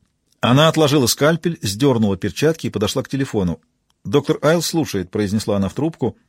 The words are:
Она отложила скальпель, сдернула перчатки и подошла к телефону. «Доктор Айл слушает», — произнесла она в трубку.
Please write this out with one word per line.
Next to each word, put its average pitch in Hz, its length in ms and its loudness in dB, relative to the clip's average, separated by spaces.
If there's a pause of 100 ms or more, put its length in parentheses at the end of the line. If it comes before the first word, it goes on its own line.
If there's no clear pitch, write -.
(420)
Она 131 260 4
отложила 151 400 2
скальпель, 160 540 0
сдернула 110 560 0
перчатки 139 500 -4
и - 20 -8
подошла 104 320 -4
к - 60 -8
телефону. 110 540 -4 (420)
«Доктор 143 380 0
Айл 160 200 2
слушает», — 117 500 -4
произнесла 104 440 -2
она 98 140 0
в - 40 -12
трубку. 135 440 -4 (120)